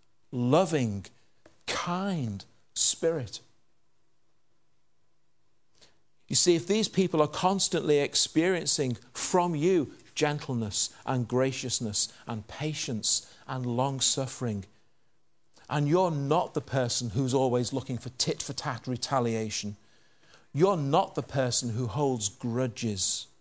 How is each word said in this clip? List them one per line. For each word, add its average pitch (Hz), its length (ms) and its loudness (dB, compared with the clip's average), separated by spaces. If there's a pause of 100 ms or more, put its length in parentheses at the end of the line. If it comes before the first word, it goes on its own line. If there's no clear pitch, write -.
(320)
loving, 127 760 2 (600)
kind 175 800 -4 (280)
spirit. - 680 0 (2750)
You 139 80 -2
see, 170 200 6
if 165 120 -2
these 214 200 2
people 170 340 2
are 147 60 6
constantly 180 720 2
experiencing 147 960 0 (160)
from 175 420 2
you 160 360 2 (220)
gentleness 135 800 -2 (140)
and 127 220 -2
graciousness 127 840 -2 (120)
and 113 220 -8
patience - 840 -4 (160)
and 131 180 -6
long-suffering, 123 1000 -2 (1040)
and 147 180 0
you're 175 240 4
not 147 420 0
the 143 80 0
person 123 480 -2
who's 120 240 0
always 123 400 2
looking 127 240 -4
for 123 120 -10
tit-for-tat - 760 -4
retaliation, 113 880 -2 (800)
you're 180 240 4
not 147 380 2
the 135 80 -4
person 127 480 -2
who 117 160 -2
holds 123 420 -2
grudges, 117 1000 -2 (140)